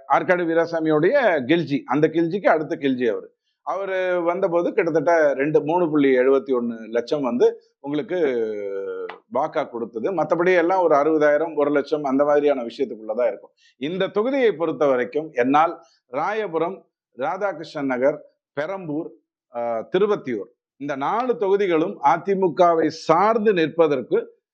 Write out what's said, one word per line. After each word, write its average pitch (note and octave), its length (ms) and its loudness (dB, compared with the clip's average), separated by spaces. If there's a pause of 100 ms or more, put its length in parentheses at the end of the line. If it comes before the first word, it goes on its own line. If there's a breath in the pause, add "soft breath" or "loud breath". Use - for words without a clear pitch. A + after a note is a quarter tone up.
ஆற்காடு E3+ 380 2
வீராசாமியோடைய E3 680 0 (320)
கில்ஜி, C#3+ 380 0
அந்த D3+ 240 0
கில்ஜிக்கு E3+ 380 -2
அடுத்த D#3+ 340 0
கில்ஜி B2+ 300 0
அவரு. F#2+ 240 -8 (280)
அவரு F#3 600 -4
வந்தபோது F3 500 -2
கிட்டத்தட்ட D#3+ 600 2
ரெண்டு, C#3+ 320 0
மூணு E3 260 0
புள்ளி C#3 280 4
எழுபத்தி C3+ 340 2
ஒண்ணு A#2 360 -4
லட்சம் A#2 340 -2
வந்து C3+ 380 0 (200 soft breath)
உங்களுக்கு D3 380 -6 (1120)
வாக்கா D3+ 360 -2
கொடுத்தது. A#2 440 -6
மத்தபடி F3 440 2
எல்லாம் F3 260 2
ஒரு D#3 120 4
அறுபதாயிரம், D3+ 600 2
ஒரு C#3+ 160 2
லட்சம் D3 320 -2
அந்த C#3 220 0
மாதிரியான D3 380 2
விஷயத்துக்குள்ளதான் A#2 640 -4
இருக்கும். G#2 240 -6 (260 soft breath)
இந்த F3+ 300 -4
தொகுதியை A#3 460 0
பொறுத்த D#3 340 0
வரைக்கும் C#3 460 0
என்னால் C#3+ 500 2 (300 soft breath)
ராயபுரம், F3 680 -4 (340)
ராதாகிருஷ்ணன் D#3 720 -6
நகர், C3 380 0 (360)
பெரம்பூர், E3 480 -8 (460)
ஆ, A#2 420 -6
திருவத்தியூர், D#3 520 -2 (280)
இந்த C#3+ 200 -8
நாலு G#3+ 400 -2
தொகுதிகளும் F#3+ 640 0
அதிமுகவை E3+ 840 2
சார்ந்து G#3 640 2
நிற்பதற்கு, D#3+ 880 0 (160)